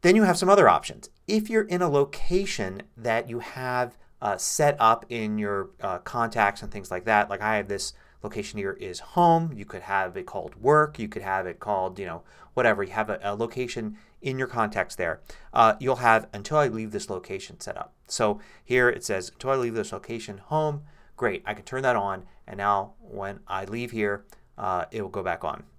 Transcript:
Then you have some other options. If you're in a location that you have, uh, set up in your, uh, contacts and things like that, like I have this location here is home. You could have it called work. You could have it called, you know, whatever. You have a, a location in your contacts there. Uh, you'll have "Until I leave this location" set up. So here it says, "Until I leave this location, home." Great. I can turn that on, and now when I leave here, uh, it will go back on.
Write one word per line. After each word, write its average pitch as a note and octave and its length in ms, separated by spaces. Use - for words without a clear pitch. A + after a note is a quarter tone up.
Then F3+ 120
you A3 80
have F3+ 160
some F#3 100
other F#3+ 200
options. - 420
If G#3+ 240
you're A3 140
in F3+ 180
a F3 60
location C#3+ 920
that A#2 320
you A#2 120
have, B2 580
uh, G2+ 140
set - 420
up A2+ 300
in G#2+ 300
your, G2+ 320
uh, F#2 180
contacts A2 640
and G#2+ 80
things F#2+ 220
like F2+ 140
that, G#2 220
like G2 120
I G#2+ 160
have G2+ 100
this G2 280
location G#2+ 360
here G2 160
is F2+ 260
home. E3 520
You G2+ 120
could G2 180
have G2 340
it F#2 100
called - 360
work. D3 380
You G#2+ 80
could F#2+ 140
have F#2+ 260
it E2+ 100
called, F#2+ 400
you G2 80
know, E2+ 160
whatever. A2 280
You F#2 100
have G#2+ 180
a, G2 120
a G2+ 120
location A#2 640
in C3 160
your C3 100
contacts G#2+ 480
there. E2+ 240
Uh, A2+ 260
you'll B2+ 180
have A2+ 360
"Until G#2+ 240
I D3 120
leave A2 220
this G#2 200
location" F#2 500
set - 160
up. - 160
So G#2 340
here B2 240
it - 160
says, F#2 240
"Until - 220
I C3+ 60
leave A#2+ 180
this G#2+ 180
location, G#2+ 460
home." D3+ 440
Great. G#2 280
I G#2+ 80
can G#2 120
turn C3 180
that B2+ 140
on, G2 280
and F#2+ 100
now G2+ 440
when G2 460
I F#2+ 200
leave A#2 240
here, G#2 340
uh, F#2 340
it A2 120
will F#2 80
go G2 120
back F2 220
on. - 200